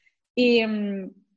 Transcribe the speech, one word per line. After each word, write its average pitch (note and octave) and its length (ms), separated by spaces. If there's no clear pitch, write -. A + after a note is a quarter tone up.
Y, A#3+ 300
mm, G3+ 460